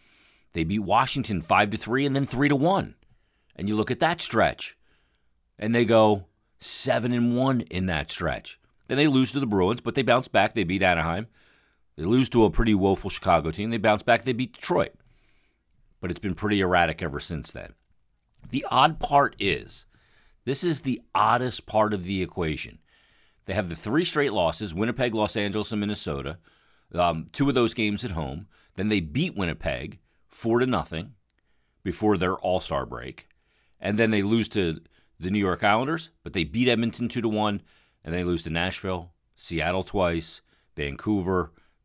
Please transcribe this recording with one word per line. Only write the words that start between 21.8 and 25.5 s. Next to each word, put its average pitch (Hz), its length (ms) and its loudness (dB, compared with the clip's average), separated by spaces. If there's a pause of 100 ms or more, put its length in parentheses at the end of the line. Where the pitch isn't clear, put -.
of 92 100 -4
the 92 180 -2
equation. 80 580 -6 (640)
They 95 80 -8
have 98 160 -2
the 85 60 -8
three 127 280 0
straight 143 300 0
losses, 85 420 -2
Winnipeg, 113 400 -2
Los 107 220 0
Angeles, 104 340 -2